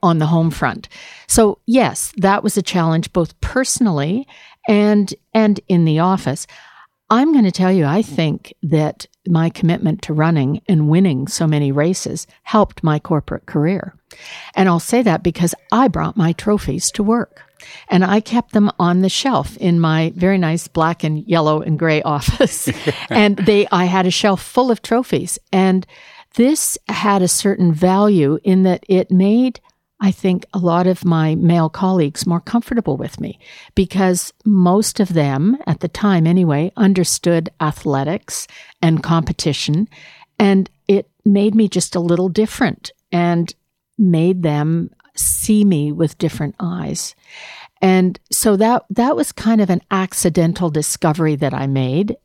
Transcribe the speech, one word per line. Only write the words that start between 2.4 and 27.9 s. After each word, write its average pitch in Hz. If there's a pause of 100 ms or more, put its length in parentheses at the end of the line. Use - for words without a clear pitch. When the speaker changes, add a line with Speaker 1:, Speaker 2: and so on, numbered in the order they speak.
Speaker 1:
was 208
a 202
challenge 165
both 165
personally 208 (400)
and, 208 (200)
and 214
in 170
the 156
office. 180 (640)
I'm 269
gonna 214
tell 185
you, 185
I 160
think - (100)
that 151 (220)
my 165
commitment 160
to 156
running 151
and 151
winning 156
so -
many 147
races 160 (160)
helped -
my 156
corporate -
career. 170 (640)
And -
I'll 170
say 240
that 175
because 175 (160)
I 254
brought 160
my 170
trophies 180
to -
work. 226 (460)
And 185
I 196
kept 240
them 208
on 175
the 190
shelf -
in 170
my 160
very 185
nice 170
black 165
and 156
yellow 156
and 156
gray 156
<laughs> 147
office. - (200)
Speaker 2:
<laughs> -
Speaker 1:
And 208
they, 202
I 180
had 185
a 185
shelf 196
full 254
of 220
trophies. - (140)
And 185 (480)
this 262 (120)
had 202
a 180
certain 180
value 180